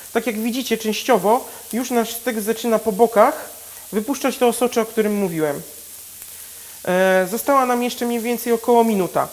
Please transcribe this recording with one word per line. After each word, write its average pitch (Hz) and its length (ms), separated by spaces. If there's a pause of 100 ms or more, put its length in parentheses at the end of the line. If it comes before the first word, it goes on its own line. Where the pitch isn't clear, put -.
(120)
Tak 226 140
jak 214 120
widzicie, 233 400
częściowo 214 680 (240)
już 254 180
nasz 233 240
stek 226 260
zaczyna 220 380
po 220 140
bokach 226 580 (420)
wypuszczać 233 440
to 247 120
osocze, 240 320
o 220 60
którym 214 280
mówiłem. 165 480 (1200)
E, 185 440
została 262 360
nam 247 160
jeszcze 247 240
mniej 240 140
więcej 233 320
około 233 320
minuta. 180 480